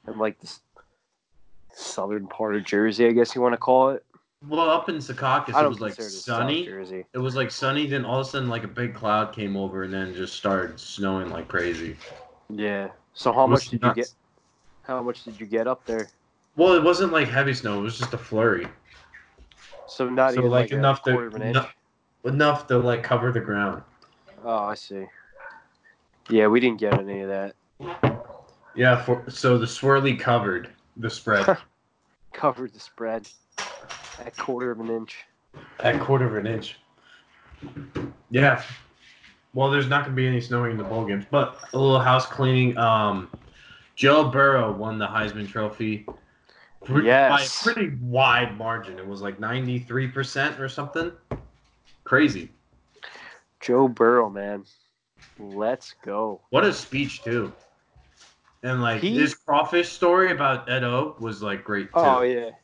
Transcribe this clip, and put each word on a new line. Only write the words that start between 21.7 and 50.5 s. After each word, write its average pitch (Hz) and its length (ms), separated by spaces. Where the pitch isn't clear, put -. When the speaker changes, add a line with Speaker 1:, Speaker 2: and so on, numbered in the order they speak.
Speaker 2:
enough 147 380
to, 123 100
like, 117 240
cover 120 300
the 117 80
ground. 101 420
Speaker 1:
Oh, 110 200
I 104 100
see. 98 300
Yeah, 110 160
we 110 120
didn't 120 220
get 104 180
any 98 220
of 98 80
that. 98 260
Speaker 2:
Yeah, 123 280
for, 123 260
so 123 300
the 113 80
swirly 135 520
covered 101 520
the 113 120
spread. 107 480
Speaker 1:
<laughs> - 340
Covered 127 420
the 104 60
spread. 113 480
At 120 180
quarter 123 340
of 110 100
an 113 100
inch. 113 340
Speaker 2:
At 147 200
quarter 131 260
of 107 100
an 104 100
inch. 113 320
Yeah. 131 320
Well, 135 160
there's 139 180
not 143 160
gonna 135 120
be 127 100
any 127 140
snowing 120 320
in 110 40
the 104 80
bowl 110 220
games, 101 240
but - 280
a 131 60
little 135 220
house 127 260
cleaning. 127 500
Um, 107 540
Joe 147 340
Burrow 131 440
won 110 260
the 101 80
Heisman 107 420
Trophy 107 580
pre-, 131 220
Speaker 1:
Yes. 135 580
Speaker 2:
by 233 60
a 226 40
pretty 165 280
wide 120 560
margin. 110 400
It 95 80
was, 98 160
like, 98 180
ninety-three 123 680
percent 135 520